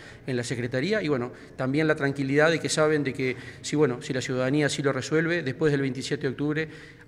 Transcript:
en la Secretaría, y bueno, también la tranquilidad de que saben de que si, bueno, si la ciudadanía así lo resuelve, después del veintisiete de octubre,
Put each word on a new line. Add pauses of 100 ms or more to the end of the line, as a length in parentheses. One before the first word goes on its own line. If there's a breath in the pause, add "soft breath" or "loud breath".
(280 loud breath)
en
la
Secretaría,
y
bueno, (240 loud breath)
también
la
tranquilidad
de
que
saben
de
que (240 loud breath)
si,
bueno,
si
la
ciudadanía
así
lo
resuelve,
después
del
veintisiete
de
octubre, (400 loud breath)